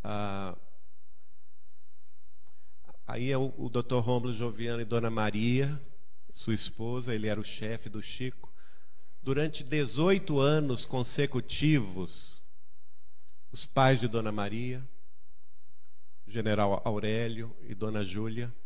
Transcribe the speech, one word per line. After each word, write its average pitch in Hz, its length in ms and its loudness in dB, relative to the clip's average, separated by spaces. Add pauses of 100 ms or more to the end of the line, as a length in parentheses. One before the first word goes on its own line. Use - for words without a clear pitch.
Ah, 98 540 -2 (2500)
aí 120 240 0
é 135 80 2
o, 131 180 0
o 131 120 -2
doutor 123 320 2
Rômulo 123 320 2
Joviano 117 480 -2
e 117 40 -2
Dona 113 260 2
Maria, 117 680 2 (500)
sua - 240 0
esposa, 120 600 0
ele 107 120 0
era 107 140 0
o 104 40 -2
chefe 110 440 -2
do 107 140 -2
Chico. - 480 -2 (720)
Durante 147 400 0
dezoito 147 760 2
anos 143 440 4
consecutivos, 123 1600 2 (1080)
os - 120 0
pais 131 360 4
de 120 80 2
Dona 110 240 0
Maria, 117 500 -2 (1400)
General 104 580 2
Aurélio 113 720 -2 (140)
e 120 40 -2
Dona 107 300 0
Júlia 110 500 -2 (140)